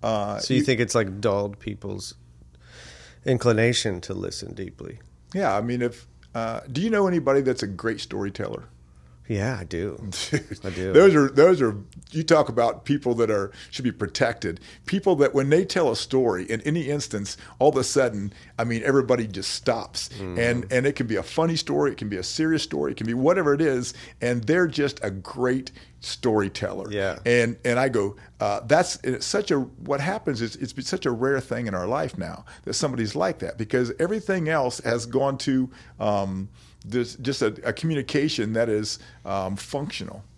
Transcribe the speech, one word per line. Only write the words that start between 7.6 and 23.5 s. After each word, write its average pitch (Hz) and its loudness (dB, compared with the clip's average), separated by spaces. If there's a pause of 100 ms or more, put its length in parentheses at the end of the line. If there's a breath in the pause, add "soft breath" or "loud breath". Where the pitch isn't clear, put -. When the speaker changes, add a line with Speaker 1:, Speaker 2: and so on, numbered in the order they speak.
Speaker 1:
a 110 -2
great 104 -4
storyteller? - -6 (640 soft breath)
Speaker 2:
Yeah, 110 -2
I 95 -8
do. 85 -6 (220)
Speaker 1:
<laughs> - -6
Dude, 117 -4
Speaker 2:
I 98 -6
do. 92 -4
Speaker 1:
those 175 10
are, 139 6
those 147 8
are, 110 2 (360)
you 156 -4
talk 156 4
about 117 0
people 139 2
that 113 2
are, 101 -2 (180 loud breath)
should - -10
be 123 2
protected. 104 -2 (240 loud breath)
People 190 2
that 135 4
when 135 2
they 165 4
tell 170 2
a 113 0
story 117 0
in 113 -4
any 151 -2
instance, 104 -4 (200 loud breath)
all 139 6
of 127 0
a 123 2
sudden, 110 0 (240 loud breath)
I 113 0
mean, 117 -2
everybody 127 4
just 95 -8
stops. - -4
Speaker 2:
Mm-hmm. 95 -8
Speaker 1:
And, 120 0
and 127 2
it 143 2
can 123 -4
be 110 -2
a 92 -2
funny 165 0
story, 143 0
it - -8
can 104 -6
be 101 -4
a 92 -6
serious 156 0
story, 73 -2
it - -10
can 110 -4
be 117 -2
whatever 147 4